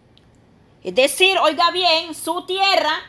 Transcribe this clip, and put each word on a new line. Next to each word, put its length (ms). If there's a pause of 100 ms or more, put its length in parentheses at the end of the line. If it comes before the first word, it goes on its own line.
(840)
Es 100
decir, 460
oiga 320
bien, 420
su 320
tierra, 480 (160)